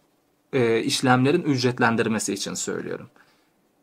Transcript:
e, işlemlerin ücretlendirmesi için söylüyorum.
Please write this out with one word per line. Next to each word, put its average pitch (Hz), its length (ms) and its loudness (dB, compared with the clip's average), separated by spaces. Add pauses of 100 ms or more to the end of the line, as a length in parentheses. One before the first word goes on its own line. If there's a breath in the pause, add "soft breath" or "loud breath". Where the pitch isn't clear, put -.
(540)
e, 117 300 2
işlemlerin 131 580 2
ücretlendirmesi 120 920 0
için 90 200 -6
söylüyorum. 90 540 -8 (760 soft breath)